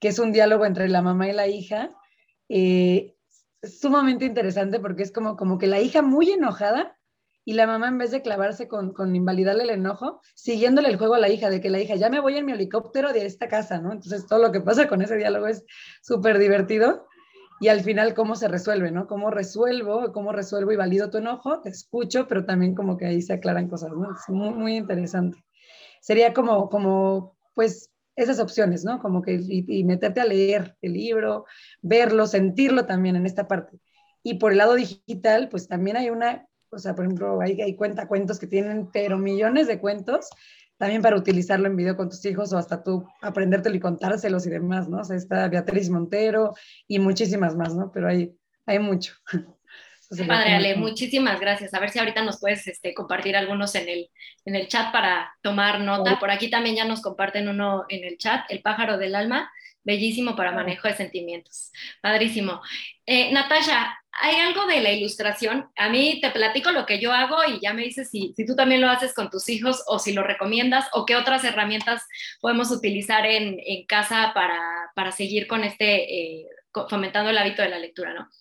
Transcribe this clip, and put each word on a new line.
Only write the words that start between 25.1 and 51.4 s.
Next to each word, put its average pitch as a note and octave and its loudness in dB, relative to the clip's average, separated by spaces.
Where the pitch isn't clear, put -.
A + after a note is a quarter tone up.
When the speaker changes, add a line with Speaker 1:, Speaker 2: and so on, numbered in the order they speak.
Speaker 1:
Sería A3+ 4
como, A3+ 2
como, F#3+ 2
pues, - 0
esas A#3+ 2
opciones, F3+ 0
¿no? B3 -4
Como F3+ -2
que F#3 -2
y, F#3 -2
y F#3+ 0
meterte F3+ 0
a A#3+ 4
leer G3 2
el F#3 -4
libro, G#3+ -2
verlo, G#3+ 4
sentirlo G#3+ 2
también F#3 2
en F3+ 0
esta F#3+ -4
parte. - -6
Y A#3 -4
por G3+ 2
el G3 6
lado A3+ 8
digital, A3 0
pues, F3+ -8
también F#3+ -2
hay B3 -2
una, A#3 -4
o G#3 -16
sea, F#3 -6
por F3+ -4
ejemplo, F#3+ -2
hay, F#3+ -2
hay G3 -4
cuentacuentos G3+ -2
que - -10
tienen, G3+ -4
pero G3+ -2
millones G#3+ 2
de G#3 -2
cuentos, G3+ -6
también G#3 0
para G#3+ 6
utilizarlo F#3+ 2
en G3 0
video F3+ 0
con F#3 -4
tus - -14
hijos G3 -4
o F3+ 0
hasta F3 -6
tú F#3 -4
aprendértelo F#3+ 0
y F3 -4
contárselos F#3 -2
y E3+ -4
demás, F3 -2
¿no? F#3 -6
O G#3 -10
sea, F#3 -6
está F#3 -2
Beatriz F3+ 0
Montero G#3 0
y G3+ 0
muchísimas F#3+ 2
más, E3 -4
¿no? F#3+ -6
Pero F3+ -2
hay, F3 0
hay G3+ 2
mucho. G3 -2
<laughs> - -8
Eso - -20
Speaker 2:
Qué F#3 -10
Speaker 1:
sería F#3 0
Speaker 2:
padre, A3 4
Speaker 1:
como G3+ 6
Speaker 2:
Ale, G3 2
Speaker 1:
como A3 0
Speaker 2:
muchísimas B3 0